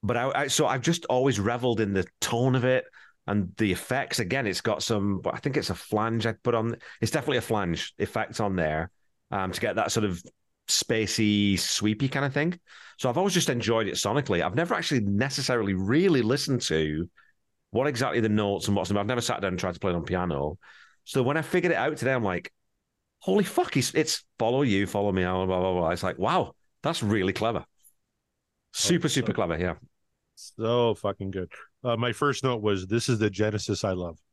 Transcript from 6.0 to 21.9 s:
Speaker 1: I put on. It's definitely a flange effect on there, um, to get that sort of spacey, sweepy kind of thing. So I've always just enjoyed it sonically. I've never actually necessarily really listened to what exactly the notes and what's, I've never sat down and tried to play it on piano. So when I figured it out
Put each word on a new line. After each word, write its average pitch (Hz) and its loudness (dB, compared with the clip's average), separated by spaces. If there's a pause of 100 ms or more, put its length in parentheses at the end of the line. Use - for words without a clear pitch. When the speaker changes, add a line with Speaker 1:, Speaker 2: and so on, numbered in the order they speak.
Speaker 1:
I 113 -2
put 120 -2
on. 113 0 (240)
It's 113 0
definitely 135 0
a 110 0
flange 92 -2
effect - -4
on 101 0
there, 80 0 (400)
um, 95 -2
to 92 -6
get 104 -2
that 87 0
sort 110 0
of 90 -4 (460)
spacey, 104 2
sweepy 107 0
kind 139 -2
of 139 -2
thing. 160 0 (380)
So 131 0
I've 120 0
always 190 2
just 180 2
enjoyed 113 2
it - -4
sonically. 107 0
I've 85 -2
never 175 0
actually 156 0
necessarily 110 0
really 127 2
listened 127 0
to 78 0 (640)
what 123 0
exactly 120 0
the 110 2
notes 104 0
and 101 2
what's, 90 0
I've 101 0
never 120 0
sat - -2
down 95 -2
and 92 -4
tried 92 -2
to - -16
play 98 0
it 87 0
on 82 -4
piano. 85 -2 (460)
So - 0
when 135 2
I 160 -2
figured 180 0
it 147 2
out 143 -2